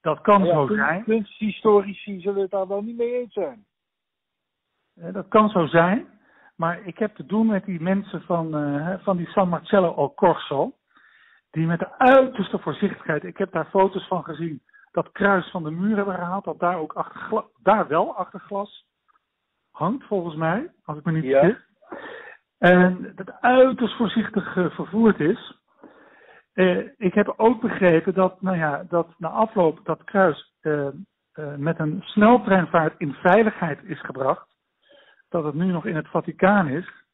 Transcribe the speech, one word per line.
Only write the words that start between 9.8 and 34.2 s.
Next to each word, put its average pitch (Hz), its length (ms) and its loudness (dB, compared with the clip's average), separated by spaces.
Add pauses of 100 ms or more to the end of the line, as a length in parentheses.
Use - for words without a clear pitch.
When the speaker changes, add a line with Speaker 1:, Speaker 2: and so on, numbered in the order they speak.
Speaker 1:
al 143 200 -2
Corso, 165 580 0 (760)
die 160 160 -2
met 165 120 -2
de - 200 -10
uiterste 254 600 4
voorzichtigheid, - 680 -4
ik 180 120 -14
heb 190 160 -6
daar 160 180 -4
foto's 190 360 2
van 175 180 -6
gezien, 160 380 -10 (280)
dat - 220 -4
kruis 202 380 0
van 180 120 -8
de 156 80 -8
muur 190 260 -2
hebben 196 180 -4
gehaald, 180 300 -8
dat 156 140 -10
daar 175 200 -2
ook 156 140 -8
achter - 280 -10
gla-, - 260 -6 (160)
daar 190 260 2
wel 196 280 -2
achter 190 240 -10
glas - 460 -12 (840)
hangt, 220 360 -4
volgens 175 280 -4
mij, 165 360 -4 (140)
als 151 140 -10
ik 147 60 -18
me 170 80 0
niet 156 120 0
Speaker 2:
Ja. 135 160 4
Speaker 1:
vergis. 185 220 4 (960)
En 180 560 4
dat - 260 -16
uiterst 254 560 4
voorzichtig, - 600 -2
eh, 175 140 0
vervoerd 208 500 2
is. 165 380 -2 (960)
Eh, 185 260 2 (180)
ik 190 180 -2
heb 208 220 0
ook 226 240 2
begrepen 175 540 2
dat, 185 280 0
nou 185 140 -2
ja, 156 320 -4
dat 165 200 -2 (100)
na 160 100 -8
afloop 185 560 0
dat 160 200 -6
kruis, 185 560 0
eh, 147 260 -4
eh, 139 60 -8 (640)
met 151 220 -4
een 160 260 -4
sneltreinvaart 190 960 4
in 147 140 -6
veiligheid 185 720 2
is 160 160 -12
gebracht, 135 500 -6 (800)